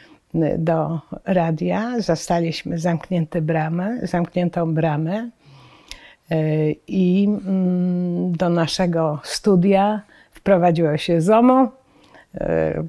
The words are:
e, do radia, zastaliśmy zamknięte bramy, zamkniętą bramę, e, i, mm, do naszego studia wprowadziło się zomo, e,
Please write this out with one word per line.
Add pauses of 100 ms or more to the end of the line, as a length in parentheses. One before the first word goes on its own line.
(360)
e,
do (260)
radia,
zastaliśmy
zamknięte
bramy,
zamkniętą
bramę, (1040)
e, (160)
i,
mm,
do
naszego
studia (300)
wprowadziło
się
zomo, (640)
e,